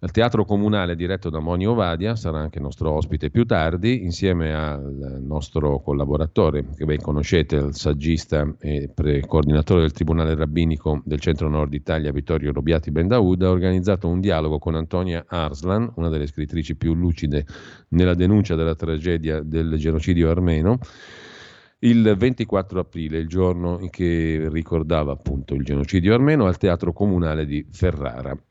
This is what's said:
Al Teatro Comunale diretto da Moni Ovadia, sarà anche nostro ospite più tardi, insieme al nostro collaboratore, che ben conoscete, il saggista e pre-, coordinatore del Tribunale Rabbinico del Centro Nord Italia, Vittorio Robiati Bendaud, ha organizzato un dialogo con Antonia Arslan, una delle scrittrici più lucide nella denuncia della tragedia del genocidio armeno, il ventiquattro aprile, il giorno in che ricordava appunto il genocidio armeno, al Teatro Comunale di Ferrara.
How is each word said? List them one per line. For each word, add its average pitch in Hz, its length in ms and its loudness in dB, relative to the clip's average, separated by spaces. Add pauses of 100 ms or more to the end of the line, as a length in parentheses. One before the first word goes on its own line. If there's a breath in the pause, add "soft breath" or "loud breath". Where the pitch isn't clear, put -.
Al 87 60 -4
Teatro 113 340 2
Comunale 101 520 0
diretto 90 340 -4
da 78 80 -4
Moni 87 280 0
Ovadia, 104 480 0
sarà 90 240 -4
anche 76 220 -6
nostro 71 300 -4
ospite 78 400 -2
più 117 160 2
tardi, 92 560 0
insieme 85 520 0
al 69 680 -6
nostro 73 580 -2
collaboratore, 73 840 0 (100)
che 78 80 -6
ben 76 160 0
conoscete, 76 560 0
il 71 180 0
saggista 76 720 -2 (120)
e 71 340 -4
pre-, 71 340 0
coordinatore 76 540 2
del 80 120 2
Tribunale 80 420 0
Rabbinico 78 720 0
del 73 140 -4
Centro 78 280 -2
Nord 76 240 0
Italia, 73 400 -2
Vittorio 71 400 -2
Robiati 76 380 0
Bendaud, 90 540 2
ha 92 60 4
organizzato 92 560 2
un 87 140 0
dialogo 78 380 0
con 82 160 -2
Antonia 85 520 -4
Arslan, 87 680 -2
una 82 160 -2
delle 76 160 -2
scrittrici 76 500 -6
più 82 160 0
lucide 80 540 0 (420 loud breath)
nella 90 240 4
denuncia 92 440 4
della 80 180 0
tragedia 78 680 -2
del 80 380 -2
genocidio 80 500 2
armeno, 87 520 2 (1040 loud breath)
il 113 320 6
ventiquattro 98 640 0
aprile, 80 380 -6
il 80 100 -4
giorno 87 520 0
in 90 100 -8
che 80 600 0
ricordava 80 640 0
appunto 69 420 -6
il 69 100 -2
genocidio 71 500 2
armeno, 135 320 4
al 90 100 2
Teatro 87 380 0
Comunale 85 500 0
di 73 260 -4
Ferrara. 71 680 -4 (140)